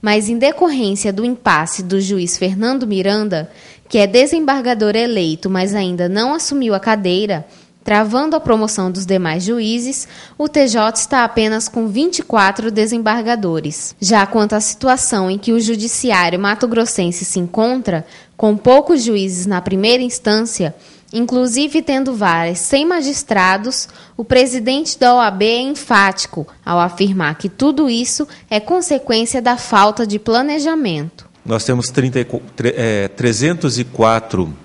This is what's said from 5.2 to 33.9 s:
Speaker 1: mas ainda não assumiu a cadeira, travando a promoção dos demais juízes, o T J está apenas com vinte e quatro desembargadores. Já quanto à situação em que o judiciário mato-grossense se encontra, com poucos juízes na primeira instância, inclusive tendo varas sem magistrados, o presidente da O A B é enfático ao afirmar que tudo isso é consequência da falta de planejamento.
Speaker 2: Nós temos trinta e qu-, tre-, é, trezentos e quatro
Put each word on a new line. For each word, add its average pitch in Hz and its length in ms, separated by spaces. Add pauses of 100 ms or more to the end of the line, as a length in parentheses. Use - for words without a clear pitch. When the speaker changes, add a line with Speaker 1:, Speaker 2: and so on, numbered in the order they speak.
Speaker 1:
mas 190 240
ainda 180 360
não 226 260
assumiu 277 400
a 190 60
cadeira, 196 680 (360)
travando 220 520
a 311 60
promoção 214 500
dos 185 160
demais 180 380
juízes, 233 640 (280)
o 294 120
T 294 180
J 220 320
está 254 260
apenas 220 440
com 226 200
vinte 302 300
e - 40
quatro 214 480
desembargadores. 214 1300
Já 202 260
quanto 208 280
à 214 60
situação 240 680
em 196 80
que 226 140
o 226 80
judiciário 214 760
mato-grossense 208 840
se - 140
encontra, 208 680 (300)
com 214 200
poucos 269 460
juízes 190 440
na 185 160
primeira 202 400
instância, 220 720 (380)
inclusive 254 680
tendo 269 320
varas 175 440
sem 277 280
magistrados, 247 1000 (300)
o 233 80
presidente 262 760
da 247 160
O 247 60
A 220 100
B 190 140
é 233 160
enfático 196 840 (180)
ao 175 160
afirmar 180 540
que 190 160
tudo 277 400
isso 247 360 (220)
é 214 100
consequência 254 840
da 240 160
falta 214 480
de 208 120
planejamento. 254 1120 (160)
Speaker 2:
Nós 113 200
temos 123 260
trinta 131 280
e 120 60
qu-, - 180 (140)
tre-, 120 200
é, 107 320
trezentos 123 720
e 123 60
quatro 110 680 (120)